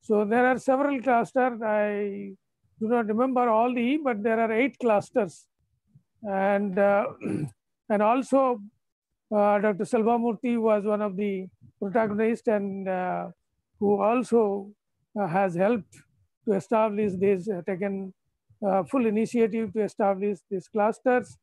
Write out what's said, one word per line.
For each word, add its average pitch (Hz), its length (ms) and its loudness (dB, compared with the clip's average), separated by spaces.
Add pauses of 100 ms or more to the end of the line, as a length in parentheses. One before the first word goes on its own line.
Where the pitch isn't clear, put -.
So 208 240 0
there 233 180 2
are 254 140 2
several 269 420 0
clusters. 240 640 0
I 208 720 -4 (440)
do 220 100 -4
not 233 180 0
remember 247 420 0
all 226 240 2
the, 247 240 0
but 254 260 -2
there 226 160 0
are 226 140 0
eight 240 260 0
clusters. 208 680 0 (760)
And, 196 560 -2
uh, 202 280 4 (420)
<clears throat> - 400 -20
and 208 140 2
also, 247 580 2 (760)
uh, 208 260 4
Doctor 202 240 0
Selvamurthy 233 760 0
was 214 260 2
one 208 160 0
of 208 160 -4
the 196 300 -4 (340)
protagonists 220 680 -2
and, 196 380 -2
uh, 180 420 -4 (520)
who 202 220 2
also, 208 680 0 (480)
uh, 202 80 -2
has 185 280 0
helped 196 400 0 (500)
to 220 80 0
establish 214 640 0
this, 190 340 0
uh, 180 160 -4
taken, 196 480 -6 (540)
uh, 190 160 2
full 240 240 0
initiative 220 680 0
to 220 100 -2
establish 196 560 -2 (120)
these 190 180 -6
clusters. 226 760 0